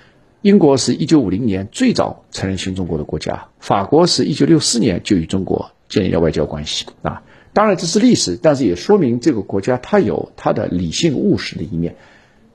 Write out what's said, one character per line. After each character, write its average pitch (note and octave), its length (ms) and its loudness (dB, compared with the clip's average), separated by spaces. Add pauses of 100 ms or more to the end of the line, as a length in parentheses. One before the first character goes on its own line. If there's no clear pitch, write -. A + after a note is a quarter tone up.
(420)
英 G3+ 160 6
国 D3 180 6
是 B2 200 0
一 - 100 -4
九 D3+ 140 4
五 G#2+ 100 2
零 G#2+ 160 -2
年 G2 260 -2
最 B3+ 220 2
早 - 380 -4
承 - 180 -6
认 F#2+ 80 -4
新 F#2+ 160 -6
中 F#2 140 -6
国 E2 100 -2
的 D2+ 60 -4
国 - 160 -6
家， - 280 -8 (120)
法 G#2 240 0
国 E3 240 2
是 B2+ 180 0
一 D#3 80 0
九 C#3 140 2
六 D#3+ 120 4
四 A#3 200 -2
年 G#2+ 240 0
就 G#2 140 0
与 E2 100 -2
中 F#2+ 180 -4
国 - 260 -4 (160)
建 G#2+ 160 0
立 F#2 60 -2
了 F2 100 0
外 E2 120 2
交 D#2 160 -2
关 D2 180 -8
系 - 220 -8 (160)
啊。 - 180 -8 (320)
当 G#3+ 140 2
然 G3 100 2
这 E3 80 -8
是 E3 140 0
历 A#3 160 6
史， - 260 -2
但 D3+ 140 4
是 C3 100 0
也 F2 100 2
说 G#3 220 2
明 B2 220 0
这 D3+ 140 2
个 A2 80 -4
国 G2 200 -4
家 B2 160 0
它 - 220 0
有 G#2+ 360 -2
它 - 160 -2
的 G#2+ 140 -2
理 F2 240 -2
性 C#3+ 260 -2
务 G3 220 0
实 - 180 -10
的 - 80 -10
一 E2 140 -8
面。 E2+ 180 -4 (600)